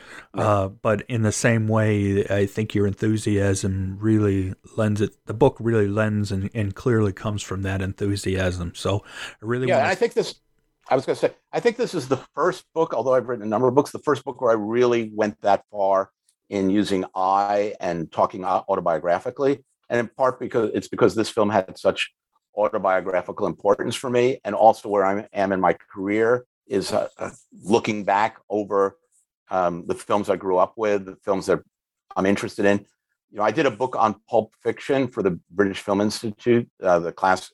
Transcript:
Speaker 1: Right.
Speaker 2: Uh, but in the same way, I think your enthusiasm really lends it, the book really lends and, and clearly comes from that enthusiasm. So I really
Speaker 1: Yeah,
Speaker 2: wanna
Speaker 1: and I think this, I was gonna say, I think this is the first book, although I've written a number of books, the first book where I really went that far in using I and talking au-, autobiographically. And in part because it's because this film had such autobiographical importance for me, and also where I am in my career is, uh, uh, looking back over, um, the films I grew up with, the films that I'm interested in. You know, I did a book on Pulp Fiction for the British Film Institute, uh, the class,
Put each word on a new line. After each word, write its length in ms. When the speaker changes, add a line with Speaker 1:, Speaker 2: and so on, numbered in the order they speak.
Speaker 1:
Right. 100
Speaker 2:
Uh, 240
but 400
in 140
the 100
same 360
way, 600
I 160
think 300
your 120
enthusiasm 1120
really 540
lends 240
it, 240
the 80
book 260
really 300
lends 420
and, 220
and 220
clearly 400
comes 280
from 200
that 180
enthusiasm. 920
So 240
I 40
really 220
Speaker 1:
Yeah, 80
Speaker 2:
wanna 80
Speaker 1:
and 80
I 20
think 180
this, 220
I 60
was 100
gonna 100
say, 140
I 60
think 180
this 160
is 140
the 100
first 400
book, 180
although 220
I've 120
written 160
a 60
number 200
of 60
books, 160
the 100
first 220
book 200
where 80
I 40
really 600
went 260
that 300
far 400
in 180
using 460
I 640
and 320
talking 320
au-, 240
autobiographically. 920
And 100
in 100
part 300
because 360
it's 140
because 260
this 160
film 180
had 300
such 340
autobiographical 880
importance 480
for 140
me, 340
and 120
also 340
where 160
I 300
am 180
in 80
my 140
career 720
is, 240
uh, 160
uh, 100
looking 400
back 460
over, 480
um, 360
the 80
films 360
I 60
grew 200
up 180
with, 300
the 120
films 300
that 140
I'm 80
interested 400
in. 140
You 60
know, 60
I 80
did 160
a 40
book 240
on 220
Pulp 320
Fiction 440
for 160
the 160
British 300
Film 200
Institute, 640
uh, 160
the 140
class, 420